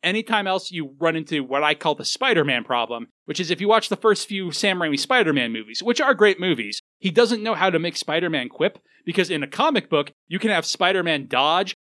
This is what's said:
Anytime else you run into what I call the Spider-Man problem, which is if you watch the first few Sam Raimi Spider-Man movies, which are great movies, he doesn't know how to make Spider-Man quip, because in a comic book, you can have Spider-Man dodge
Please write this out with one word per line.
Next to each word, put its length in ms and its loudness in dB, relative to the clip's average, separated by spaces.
Anytime 440 0
else 240 -2
you 280 -8
run 180 0
into 280 -4
what 200 0
I 100 4
call 200 0
the 100 -10
Spider-Man 600 0
problem, 440 -4
which 140 -6
is 100 -4
if 100 -2
you 80 0
watch 200 4
the 80 -2
first 320 0
few 240 -6
Sam 260 0
Raimi 200 0
Spider-Man 540 2
movies, 300 -10
which 180 0
are 140 4
great 260 4
movies, 400 -2
he 120 -2
doesn't 320 2
know 120 -2
how 140 2
to 100 2
make 180 -4
Spider-Man 520 -2
quip, 300 -2
because 260 0
in 120 -2
a 60 -6
comic 420 0
book, 220 0
you 100 -4
can 120 0
have 140 0
Spider-Man 600 0
dodge 560 0